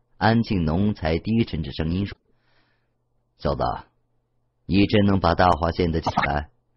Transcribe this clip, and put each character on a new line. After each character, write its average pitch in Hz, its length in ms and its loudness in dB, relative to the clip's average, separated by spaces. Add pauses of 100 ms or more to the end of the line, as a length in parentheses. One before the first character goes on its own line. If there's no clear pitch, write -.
(180)
安 113 240 2
庆 95 220 -2
农 92 280 0
才 82 260 -2
低 113 260 -2
沉 78 180 -6
着 71 100 -8
声 82 220 -4
音 95 100 -2
说 - 140 -10 (1200)
：“小 73 160 -2
子， 64 80 -4 (1040)
你 98 180 4
真 101 220 2
能 98 140 2
把 85 140 2
大 90 180 4
华 82 180 0
县 87 200 0
的 80 120 -2
起 - 80 -4
来 71 400 -4 (260)